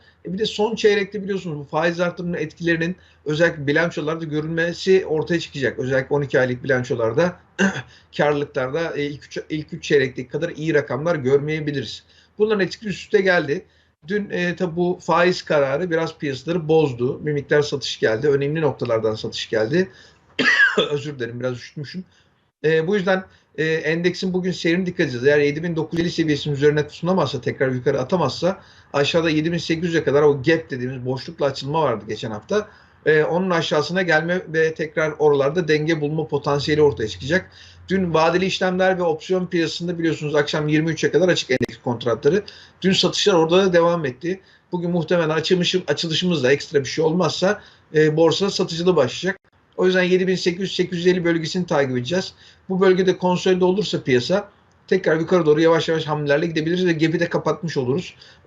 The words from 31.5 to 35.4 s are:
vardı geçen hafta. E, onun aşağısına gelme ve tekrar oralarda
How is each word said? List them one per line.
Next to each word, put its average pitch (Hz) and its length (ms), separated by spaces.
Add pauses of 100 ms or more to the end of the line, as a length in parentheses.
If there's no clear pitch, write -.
vardı 113 260
geçen 113 240
hafta. 104 360 (380)
E, 151 180
onun 185 260
aşağısına 170 520
gelme 170 460
ve 160 260
tekrar 156 460
oralarda 147 480